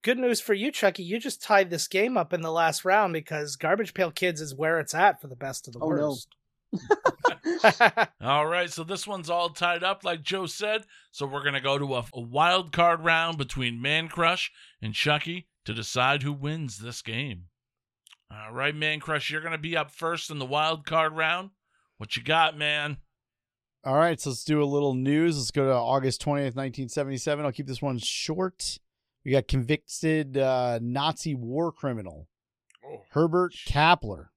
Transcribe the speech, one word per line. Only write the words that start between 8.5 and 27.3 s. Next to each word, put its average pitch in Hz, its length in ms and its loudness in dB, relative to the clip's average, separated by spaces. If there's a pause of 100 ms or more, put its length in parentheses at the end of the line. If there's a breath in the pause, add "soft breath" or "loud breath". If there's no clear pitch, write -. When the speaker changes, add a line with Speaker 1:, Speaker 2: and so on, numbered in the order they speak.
Speaker 3:
so 165 140 -8
this 185 220 -6
one's 180 240 -8
all 170 200 0
tied 175 320 -2
up, 190 220 -2
like 170 180 -4
Joe 185 240 -4
said. 214 380 -4 (260 soft breath)
So 143 160 -8
we're 139 180 -6
gonna 139 160 0
go 139 180 0
to 139 180 -2
a, 120 80 -4 (100)
a 120 60 -10
wild 156 520 2
card 170 320 4
round 165 340 2
between 123 440 -4
Man 156 260 0
Crush 170 440 0 (280 loud breath)
and 107 140 -6
Chucky 160 540 -2 (160)
to 110 100 -6
decide 127 480 0
who 147 100 -2
wins 143 460 -6
this 117 240 -12
game. 113 420 -8 (840)
All 107 220 -16
right, 139 220 -4
Man 151 260 -4
Crush, 147 300 -4
you're 156 120 -4
gonna 165 160 -6
be 165 180 -4
up 151 140 -2
first 165 400 -6
in 151 80 -8
the 131 80 -6
wild 151 400 -2
card 160 280 0
round. 170 360 -2 (460)
What 113 200 -8
you 120 60 -6
got, 156 340 4
man? 147 420 -2 (840)
Speaker 4:
All 135 120 2
right, 165 240 4
so 139 100 -4
let's 120 140 -8
do 151 180 4
a - 20 4
little 143 300 2
news. 147 440 2
Let's 120 120 -4
go 139 160 2
to 131 80 4
August 131 460 2
twentieth, 143 360 -2
nineteen 131 320 -6
seventy-seven. 143 560 -2